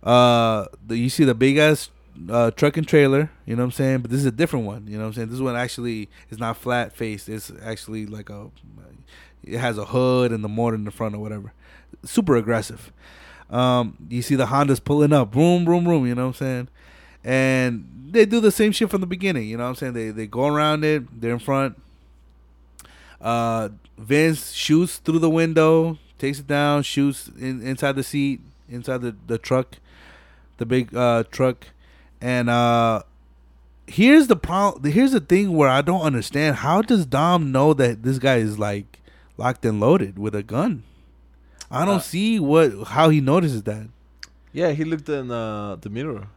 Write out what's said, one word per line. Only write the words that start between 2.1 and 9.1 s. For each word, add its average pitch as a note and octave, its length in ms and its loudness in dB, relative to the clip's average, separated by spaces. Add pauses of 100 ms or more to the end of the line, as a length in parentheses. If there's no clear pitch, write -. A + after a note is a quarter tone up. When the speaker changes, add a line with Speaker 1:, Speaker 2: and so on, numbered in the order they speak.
Speaker 1:
uh, A#2 220 2
truck D3 260 0
and D#3+ 100 -4
trailer, C#3+ 440 4 (160)
you A2+ 100 -4
know B2 60 -2
what B2+ 40 0
I'm B2 60 -4
saying? C3+ 280 0
But A#2 100 -8
this C3 100 0
is C#3+ 60 0
a B2+ 60 0
different B2+ 340 -2
one, G#2 200 -12
you G#2 100 -12
know G#2+ 80 -8
what A2 40 -8
I'm A2 60 -12
saying? A2+ 160 -8
This B2+ 100 -10
one C3 160 -4
actually A#2+ 520 -6 (220)
is G#2+ 80 -16
not A2+ 180 -6
flat-faced. A2+ 720 -6
It's A2 220 -12 (120)
actually A2 440 -12
like G#2+ 220 -16
a, G#2 220 -18 (920)